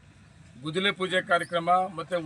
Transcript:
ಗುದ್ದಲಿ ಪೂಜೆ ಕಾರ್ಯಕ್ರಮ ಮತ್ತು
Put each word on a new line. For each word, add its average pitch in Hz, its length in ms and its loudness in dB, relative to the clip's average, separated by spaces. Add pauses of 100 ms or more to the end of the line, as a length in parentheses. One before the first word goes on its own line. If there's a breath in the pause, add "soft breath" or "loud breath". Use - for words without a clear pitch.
(640)
ಗುದ್ದಲಿ 180 280 -2
ಪೂಜೆ 185 320 -2
ಕಾರ್ಯಕ್ರಮ 170 480 0
ಮತ್ತು 180 540 0